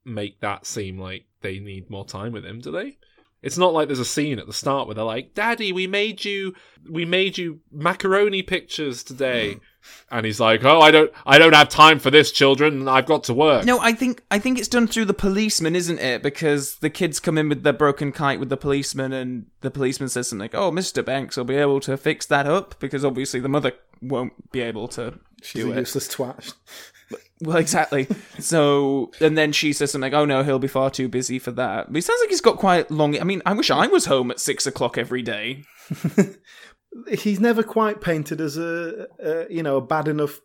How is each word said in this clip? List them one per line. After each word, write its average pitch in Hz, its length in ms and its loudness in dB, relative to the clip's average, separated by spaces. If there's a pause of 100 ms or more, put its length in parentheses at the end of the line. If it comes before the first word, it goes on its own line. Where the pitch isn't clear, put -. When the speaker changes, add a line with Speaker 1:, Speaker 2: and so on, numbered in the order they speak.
Speaker 1:
make 104 380 -10
that 101 240 -8
seem 95 340 -10
like 92 260 -14 (160)
they 98 180 -10
need 98 300 -16
more 98 160 -12
time 104 260 -12
with 104 140 -12
him, 104 140 -16
do 143 120 -14
they? 208 260 -10 (440)
It's 139 180 -8
not 180 140 4
like 156 140 2
there's 139 120 -4
a 120 60 -2
scene 147 340 -4
at - 80 -16
the 104 60 -16
start 139 340 -4
where 107 80 -10
they're 110 80 -6
like, 113 320 -8
"Daddy, 220 360 -2
we 185 140 -2
made 202 400 -4
you, 196 300 -6 (340)
we 165 160 -4
made 185 320 0
you 165 220 -8 (120)
macaroni 190 680 0
pictures 151 600 -6
today." 123 580 -4
Speaker 2:
<laughs> - 60 -20 (420)
Speaker 1:
And 117 160 -4
he's 110 140 -4
like, 113 240 4
"Oh, 156 180 8
I 156 80 12
don't, 156 220 8 (160)
I 139 100 10
don't 160 160 10
have 147 160 10
time 156 300 10
for 135 100 0
this, 151 220 6
children. 139 560 2
I've 131 180 4
got 131 200 2
to 120 100 -2
work." 143 300 4
Speaker 3:
No, 247 140 2
I 226 140 2
think, 247 380 -4
I 202 80 2
think 254 180 0
it's 220 100 -6
done 233 200 2
through 220 180 0
the 196 80 0
policeman, 196 640 0
isn't 170 240 -2
it? 120 240 -4
Because 143 540 -2
the 151 120 -2
kids 160 300 -4
come 160 180 0
in 151 120 0
with 147 120 -2
their 147 100 2
broken 143 400 0
kite 139 280 -2
with 131 100 -6
the 135 80 -2
policeman, 135 560 -4
and 127 320 -8 (160)
the 135 80 -6
policeman 131 400 -4
says 123 200 -4
something 98 160 -8
like, 113 100 -10
"Oh, 190 160 0
Mister 165 320 -4
Banks 131 340 -4
will 131 60 -4
be 131 140 -2
able 143 240 2
to 135 160 -4
fix - 280 -4
that 143 220 0
up," 185 320 -2
because 139 260 -6
obviously 131 340 -2
the 127 80 -6
mother 135 260 0 (280)
won't 127 500 -8
be 127 100 -4
able 113 260 -8
to 127 320 -10 (240)
Speaker 2:
She's - 200 -10
Speaker 3:
do 123 80 -4
Speaker 2:
a 117 40 -6
Speaker 3:
it. 127 60 -2
Speaker 2:
useless 131 260 -6
twat. - 480 -10 (840)
Speaker 3:
Well, 165 160 -2
exactly. 156 500 0 (320)
So, 143 720 0 (100)
and 156 160 -2
then 151 140 2
she 147 200 0
says 143 200 -2
something 131 200 -4
like, 147 80 2
"Oh 151 60 2
no, 143 160 0
he'll 143 160 0
be 131 100 -2
far 135 220 0
too 131 200 -4
busy 123 280 -4
for 123 140 -8
that." 117 380 -6
But 131 60 -8
he 165 60 0
sounds 480 200 0
like 427 100 0
he's 349 100 -2
got - 160 2
quite 180 320 2
long, 151 300 0
I - 40 -4
mean, 185 220 -4
I 185 80 0
wish - 160 -2
I 151 160 2
was 359 220 2
home 127 240 0
at - 80 -10
six - 260 -4
o'clock 127 320 -4
every 127 240 -6
day. 117 400 -8 (300)
Speaker 2:
<laughs> - 420 0 (800)
He's 202 300 -2
never 226 200 2
quite 214 380 -2
painted 156 400 -4
as 151 180 -6
a, 170 500 -8 (140)
a, 165 320 -4
you 165 80 -4
know, 143 140 -2
a 131 60 2
bad 151 260 -2
enough 151 380 -4